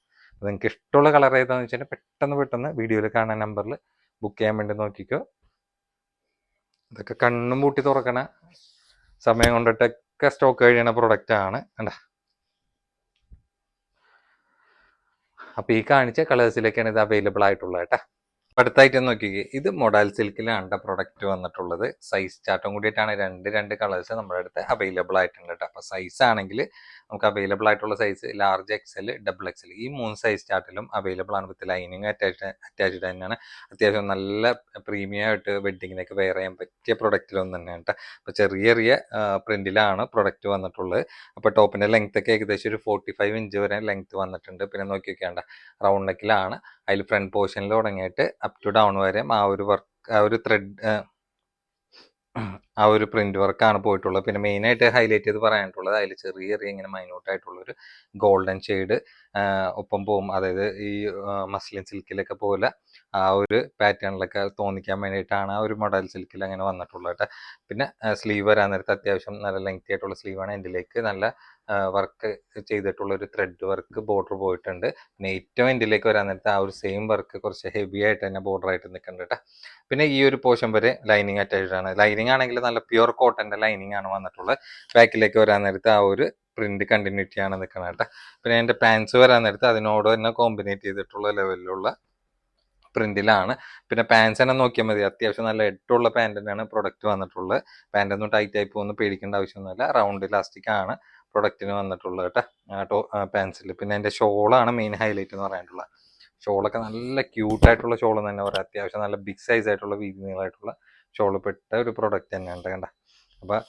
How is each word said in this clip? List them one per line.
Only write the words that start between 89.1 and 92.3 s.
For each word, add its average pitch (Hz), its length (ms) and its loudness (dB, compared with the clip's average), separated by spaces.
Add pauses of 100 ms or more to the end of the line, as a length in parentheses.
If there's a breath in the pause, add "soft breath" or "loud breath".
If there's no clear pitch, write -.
വരാൻ 123 280 8
നേരത്ത് 104 220 0
അതിനോട് 107 480 4
തന്നെ 113 180 0
കോമ്പിനേറ്റ് 104 500 0
ചെയ്തിട്ടുള്ള 101 500 -6
ലെവലിലുള്ള 95 560 -4 (1080)